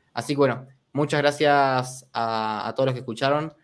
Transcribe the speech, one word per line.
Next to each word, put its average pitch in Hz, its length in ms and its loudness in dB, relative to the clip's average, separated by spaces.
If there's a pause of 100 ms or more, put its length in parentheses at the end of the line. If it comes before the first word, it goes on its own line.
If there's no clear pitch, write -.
(120)
Así 120 220 -6
que 139 40 -6
bueno, 131 300 2 (240)
muchas 147 300 0
gracias 143 920 2
a, 110 560 -4
a 113 60 -6
todos 135 140 0
los 131 80 0
que 120 60 -10
escucharon 139 520 -2 (100)